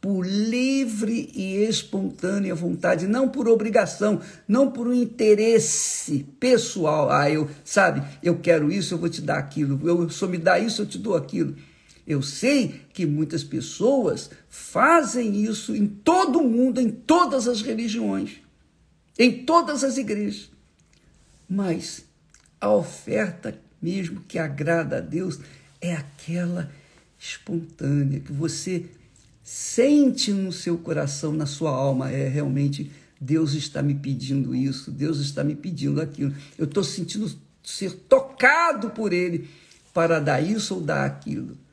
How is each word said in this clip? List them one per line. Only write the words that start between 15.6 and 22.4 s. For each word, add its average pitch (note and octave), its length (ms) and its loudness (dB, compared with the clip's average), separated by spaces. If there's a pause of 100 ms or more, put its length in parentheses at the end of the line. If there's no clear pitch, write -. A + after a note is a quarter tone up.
em G#3 140 2
todo E4+ 500 2
o C#4+ 100 4
mundo, A#3+ 320 2
em A#3+ 80 2
todas D4 600 2
as A3+ 140 -2
religiões, A3 800 -4 (800)
em A#3+ 260 4
todas D#4 380 2
as C4 160 0
igrejas. G#3 500 -4 (1000)
Mas F#3+ 560 -4 (560)